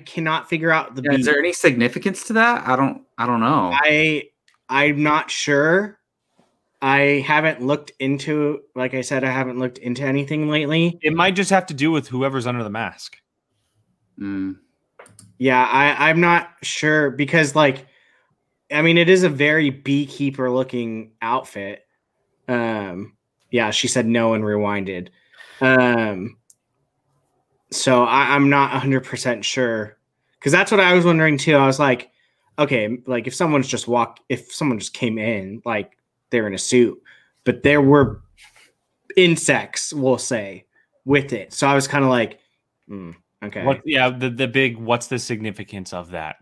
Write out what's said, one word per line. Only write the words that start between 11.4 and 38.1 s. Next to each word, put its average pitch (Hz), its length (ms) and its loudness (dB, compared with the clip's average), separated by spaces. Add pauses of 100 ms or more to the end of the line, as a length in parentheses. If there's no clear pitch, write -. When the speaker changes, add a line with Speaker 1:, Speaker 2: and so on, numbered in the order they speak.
Speaker 3:
have 185 180 2
to 160 60 -10
do 143 180 0
with 151 160 -2
whoever's 131 380 -4
under 123 180 -4
the 107 60 -8
mask. 104 480 -10 (1040)
Speaker 2:
Mm. 98 380 -6 (840)
Speaker 1:
Yeah, 127 260 4
I, 139 440 2
I'm 165 120 2
not 170 280 2 (120)
sure 151 480 0
because, 143 460 0
like, 143 320 2 (840)
I 147 120 0
mean, 165 160 4
it 170 100 4
is 185 140 6
a 180 60 4
very 147 420 2
Beekeeper 139 800 -4
looking 120 640 -6 (100)
outfit. 107 600 -6 (640)
Um, 104 640 -6 (360)
yeah, 113 220 0
she 117 160 -2
said 113 180 0
no 113 300 2
and 107 80 -2
rewinded. 101 640 -4 (520)
Um, 120 760 2 (1300)
so 123 320 2
I, 127 320 2
I'm 139 160 4
not 139 240 2
a 131 40 -4
hundred 135 240 0
percent 117 400 -6
sure, 113 540 -4 (440)
'cause 139 100 0
that's 185 180 2
what 208 100 4
I 180 140 6
was 180 120 4
wondering 160 340 4
too. 156 160 4
I 135 100 6
was 135 140 2
like, 135 320 0 (480)
okay, 123 480 0
like, 120 180 -4
if 131 80 -10
someone's 147 340 0
just 123 200 -6
walk-, 117 320 -2 (100)
if - 240 -6
someone 131 240 -2
just - 160 -12
came 113 240 -4
in, 107 480 -6
like, 107 280 -6 (360)
they're 113 180 0
in 98 60 -6
a 92 40 -6
suit, 120 440 2 (440)
but - 180 -2
there 143 180 4
were 139 400 4 (920)